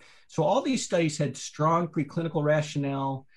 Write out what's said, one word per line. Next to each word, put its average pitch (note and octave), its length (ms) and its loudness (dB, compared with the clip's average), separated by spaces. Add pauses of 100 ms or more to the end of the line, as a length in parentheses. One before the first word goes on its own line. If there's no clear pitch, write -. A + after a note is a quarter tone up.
(280)
So D#3+ 160 0
all G3+ 180 4
these C4 220 0
studies E3+ 340 0
had C3+ 180 -2
strong E3 520 0
preclinical D#3+ 560 -2
rationale. C#3 800 0 (100)